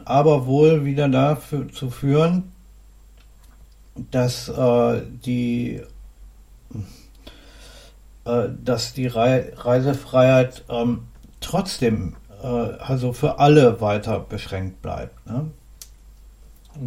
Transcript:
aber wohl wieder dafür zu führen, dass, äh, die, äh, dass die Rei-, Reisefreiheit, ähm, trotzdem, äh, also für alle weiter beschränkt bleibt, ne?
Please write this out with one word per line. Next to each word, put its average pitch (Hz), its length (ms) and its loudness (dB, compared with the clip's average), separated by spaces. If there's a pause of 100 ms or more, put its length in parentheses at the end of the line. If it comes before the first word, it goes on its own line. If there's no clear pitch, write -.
aber 143 420 4
wohl 147 380 4
wieder 143 220 0
dafür 139 640 0
zu 127 200 -10
führen, 160 600 0 (1400)
dass, 123 540 -4
äh, 120 520 2 (240)
die, 123 560 -4 (2500)
äh, 120 220 -2 (160)
dass 117 300 -4
die 127 140 -4
Rei-, 123 480 0
Reisefreiheit, 127 1160 2
ähm, 120 340 -2 (360)
trotzdem, 113 760 -4 (260)
äh, 131 60 -10
also 123 640 -4
für - 260 -2
alle 143 420 6
weiter 104 380 -2
beschränkt 95 640 -10
bleibt, - 460 -12
ne? 143 240 -6 (1300)